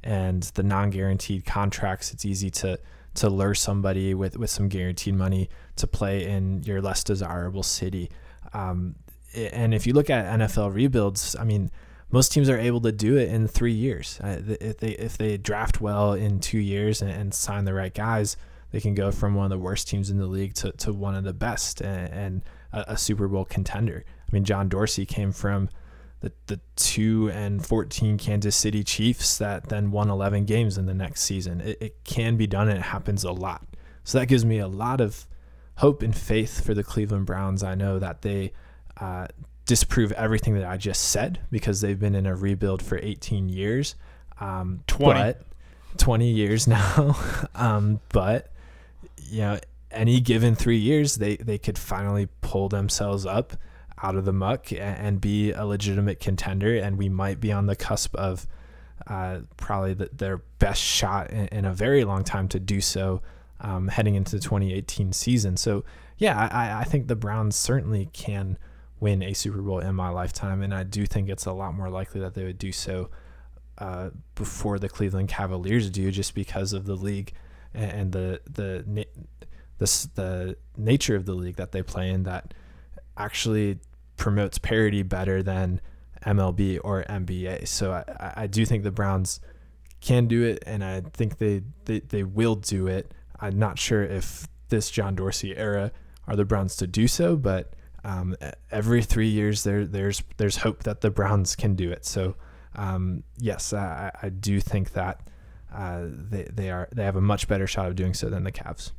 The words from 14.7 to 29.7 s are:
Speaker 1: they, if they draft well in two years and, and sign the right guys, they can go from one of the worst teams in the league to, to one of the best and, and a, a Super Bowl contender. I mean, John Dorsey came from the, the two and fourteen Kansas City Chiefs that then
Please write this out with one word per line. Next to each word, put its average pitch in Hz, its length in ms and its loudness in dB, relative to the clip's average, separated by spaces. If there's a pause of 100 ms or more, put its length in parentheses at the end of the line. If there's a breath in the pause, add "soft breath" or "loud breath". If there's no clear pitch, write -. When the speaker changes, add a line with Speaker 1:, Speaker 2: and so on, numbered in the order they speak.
Speaker 1:
they, 220 120 -2
if - 260 -6
they 214 220 0
draft - 420 2
well 104 320 4
in 101 280 2
two - 180 -2
years 101 420 2
and, 98 100 -2
and 101 220 -4
sign 101 320 -2
the 95 100 0
right 95 200 -2
guys, 107 420 0 (340 loud breath)
they 104 100 -2
can 101 140 2
go 98 160 2
from 101 240 2
one 98 100 2
of 95 60 2
the 95 80 -2
worst 90 300 -2
teams 98 220 -2
in 98 80 2
the 95 80 0
league 98 280 -2
to, 98 180 -4
to - 200 -2
one 101 220 -2
of 95 100 -2
the 95 80 -2
best - 480 -2
and, 92 320 -4
and 95 300 -4 (300 loud breath)
a, 107 200 -6
a 107 60 -2
Super 101 300 0
Bowl 95 160 0
contender. 101 600 -2
I - 260 -8
mean, 101 120 4
John 98 260 2
Dorsey 98 340 0
came 98 260 0
from 98 380 0 (520 loud breath)
the, - 120 -6 (140)
the 196 120 -6 (180)
two 110 580 2
and 101 320 -2
fourteen 110 500 2
Kansas 104 400 2
City 104 260 2
Chiefs - 560 2
that 101 300 -4
then 104 220 0